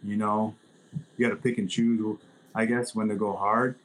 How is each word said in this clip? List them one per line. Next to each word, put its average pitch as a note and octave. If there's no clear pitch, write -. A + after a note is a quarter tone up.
you G#2
know, G#2+
you A#2+
gotta G#2
pick A#2
and G2
choose, A2
I A2+
guess, A#2+
when A2
to G#2
go G2+
hard. A2+